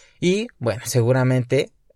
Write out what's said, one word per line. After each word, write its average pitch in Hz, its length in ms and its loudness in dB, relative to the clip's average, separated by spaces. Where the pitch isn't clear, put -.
Y, 196 280 0
bueno, 117 260 -4
seguramente 127 880 0